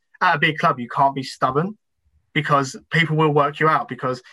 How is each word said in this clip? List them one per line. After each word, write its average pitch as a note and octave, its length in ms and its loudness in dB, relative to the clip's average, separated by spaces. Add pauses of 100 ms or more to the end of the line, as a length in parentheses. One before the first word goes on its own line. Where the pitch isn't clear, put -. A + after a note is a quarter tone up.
(220)
at F3+ 140 4
a D#3 40 -2
big D#3 180 0
club, D3+ 220 0
you A#2+ 100 -8
can't C#3 260 2
be C3+ 80 -6
stubborn, D3 540 -2 (560)
because C#3+ 420 0 (160)
people D#3+ 260 0
will D#3 140 4
work D3 280 0
you D#3 80 2
out, D#3 200 0
because B2+ 340 -6 (120)